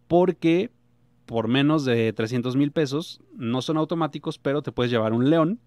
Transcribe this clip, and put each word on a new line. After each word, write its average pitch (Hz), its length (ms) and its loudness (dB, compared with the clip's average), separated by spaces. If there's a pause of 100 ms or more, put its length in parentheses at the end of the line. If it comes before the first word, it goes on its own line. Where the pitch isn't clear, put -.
porque 175 640 0 (560)
por 113 220 -2
menos 139 360 2
de 117 280 2
trescientos 120 440 -4
mil 143 140 2
pesos 147 500 -4 (140)
no 127 260 -4
son 156 180 -2
automáticos, 160 600 -4
pero 143 240 -2
te - 80 -8
puedes 123 220 -2
llevar 110 200 2
un 123 160 2
León 165 380 2